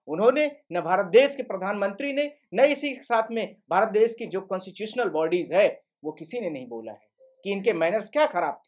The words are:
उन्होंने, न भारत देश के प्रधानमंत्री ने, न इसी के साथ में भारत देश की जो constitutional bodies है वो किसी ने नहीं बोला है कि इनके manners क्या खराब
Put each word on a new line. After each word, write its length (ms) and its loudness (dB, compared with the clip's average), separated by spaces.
उन्होंने, 440 2
न 80 -2
भारत 240 0
देश 300 6
के 80 -8
प्रधानमंत्री 720 -4
ने, 180 -2
न 60 0
इसी 340 2
के 80 -14
साथ 300 0
में 240 -6
भारत 180 4
देश 320 2
की 60 -8
जो 160 -6
constitutional 680 -6
bodies 440 0
है 300 2
वो 80 -6
किसी 280 -12
ने 100 -6
नहीं 180 -10
बोला 240 -12
है 160 -20
कि 80 -6
इनके 220 0
manners 360 0
क्या 160 2
खराब 420 -2